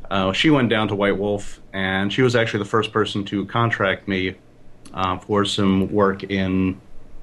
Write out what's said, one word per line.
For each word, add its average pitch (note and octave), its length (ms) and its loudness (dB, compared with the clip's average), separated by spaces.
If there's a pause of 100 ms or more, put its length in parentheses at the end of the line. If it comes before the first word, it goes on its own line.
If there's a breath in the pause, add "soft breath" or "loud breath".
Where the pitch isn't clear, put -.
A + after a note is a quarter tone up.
uh, F#2+ 240 0
she D#3+ 160 2
went C3+ 200 4
down G#2+ 200 2
to G#2 60 -2
White G2 220 2
Wolf, G2+ 440 -4 (100)
and F#2+ 400 -2
she C3 120 2
was B2 120 4
actually A2+ 240 2
the G2+ 100 -6
first A2 220 0
person G#2 340 0
to G2 200 -4
contract G#2 640 0
me, F#2 260 -2 (580)
uh, F#2 260 -2
for G2+ 260 0
some G2 480 2
work G2 300 2
in, F#2+ 580 -2 (420)